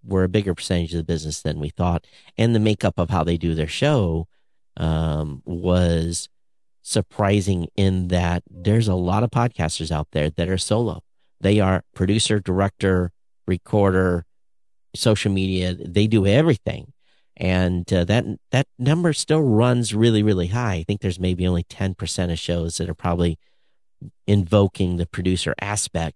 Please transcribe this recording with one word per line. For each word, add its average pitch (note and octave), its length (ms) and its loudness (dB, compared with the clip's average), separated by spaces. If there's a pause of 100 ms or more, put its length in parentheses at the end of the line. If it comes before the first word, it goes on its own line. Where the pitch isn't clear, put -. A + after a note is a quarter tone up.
were F#2+ 220 0
a F2+ 40 0
bigger G2 240 0
percentage E2+ 400 -2
of E2+ 40 -4
the D#2+ 80 -4
business D#2 360 -4
than D#2 180 -4
we D2 100 -6
thought. F2 360 -2 (320)
And A#2 160 2
the A2 60 2
makeup G#2+ 380 0
of E2+ 140 -2
how F2 120 0
they E2+ 140 0
do E2 180 -2
their D#2 120 -2
show, F#2 600 0 (480)
um, D#2 720 -2
was F2 840 0 (540)
surprising G2 840 0 (100)
in F#2+ 320 2
that F2 400 0
there's G#2 400 0
a F#2 60 2
lot F2+ 280 0
of A2+ 80 0
podcasters E2+ 600 -2
out D2+ 200 -4
there D2+ 200 0
that E2+ 180 -4
are F#2 80 -2
solo. G#2 440 -2 (380)
They G#2 220 4
are F#2+ 220 2 (120)
producer, G#2 460 0
director, F#2 680 0 (360)
recorder, F#2 800 0 (680)
social A2 380 2
media. F#2+ 420 0
They F2+ 340 0
do G#2+ 200 2
everything. C#3 640 0 (460)
And, F2+ 560 0
uh, F2+ 120 2
that, G#2 200 0 (260)
that C3 160 0 (100)
number D#3 360 0
still D#3 280 0
runs A#2+ 540 2
really, A2 260 4
really F#2 260 2
high. A2 280 -2
I E2 80 -4
think G2+ 180 -4
there's F2+ 180 -4
maybe F2+ 280 0
only F2 160 0
ten F#2+ 320 -6
percent F2+ 360 -4
of E2 60 -4
shows E2 400 -4
that F2 120 -4
are E2 40 -4
probably F2 460 -2 (880)
invoking G2 680 2
the E2+ 100 -2
producer F2+ 540 -2
aspect. G2+ 540 -4